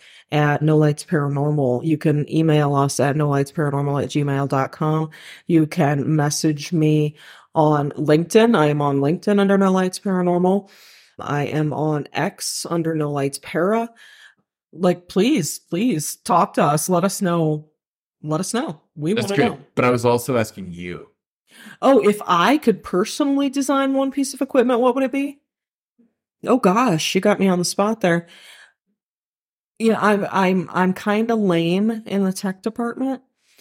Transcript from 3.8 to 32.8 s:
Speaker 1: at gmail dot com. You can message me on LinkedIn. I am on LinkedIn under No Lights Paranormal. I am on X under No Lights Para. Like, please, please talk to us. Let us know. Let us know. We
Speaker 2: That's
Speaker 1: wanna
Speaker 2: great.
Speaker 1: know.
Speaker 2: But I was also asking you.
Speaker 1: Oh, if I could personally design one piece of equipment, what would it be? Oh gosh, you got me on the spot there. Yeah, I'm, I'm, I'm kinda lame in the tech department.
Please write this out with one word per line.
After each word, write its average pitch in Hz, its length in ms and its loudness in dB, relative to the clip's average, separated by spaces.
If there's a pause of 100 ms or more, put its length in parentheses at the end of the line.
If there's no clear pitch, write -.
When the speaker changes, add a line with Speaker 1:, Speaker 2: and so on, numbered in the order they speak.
Speaker 1:
at - 60 -6
gmail 139 380 -2
dot 135 240 -2
com. 156 380 -2 (380)
You 160 180 4
can 147 500 0
message 147 560 -2
me 151 440 2 (400)
on 151 360 2
LinkedIn. 170 640 4
I 151 120 4
am 147 140 0
on 139 180 2
LinkedIn 180 400 0
under 196 180 2
No 196 140 2
Lights 185 280 0
Paranormal. 180 680 0 (480)
I 143 300 -4
am 151 260 -2
on 147 400 -4
X - 560 -6
under 165 240 -2
No 151 180 -4
Lights 139 300 -4
Para. 214 480 -2 (840)
Like, 175 380 -2
please, 208 480 0
please 180 600 -4
talk 185 360 0
to 214 100 0
us. 151 240 0
Let 180 160 0
us 196 200 -4
know. 156 480 -2 (500)
Let 156 180 -4
us - 140 -6
know. 233 280 -6 (140)
We 156 180 -4
Speaker 2:
That's 233 120 -2
Speaker 1:
wanna 196 100 -4
Speaker 2:
great. 214 120 2
Speaker 1:
know. 151 120 -8 (140)
Speaker 2:
But 127 120 0
I 123 40 4
was 120 160 0
also 120 320 0
asking 101 340 -6
you. 85 360 -12 (760)
Speaker 1:
Oh, 240 260 4
if 208 200 2
I 180 300 4
could 226 260 0
personally 277 680 -2
design 269 440 0
one 269 180 0
piece 269 240 -4
of - 60 -6
equipment, 247 380 2
what 247 140 2
would 269 100 -2
it 262 80 -2
be? 277 280 -6 (1040)
Oh 254 120 4
gosh, 196 580 0
you 190 60 0
got 202 180 2
me 190 80 2
on 180 100 2
the 175 80 -2
spot 220 360 -2
there. 170 260 0 (1500)
Yeah, 220 220 2
I'm, 202 320 2
I'm, 185 400 0
I'm 185 220 2
kinda 226 420 -2
lame 202 680 0
in 196 180 -2
the 190 100 0
tech 190 280 -6
department. 247 600 -6 (380)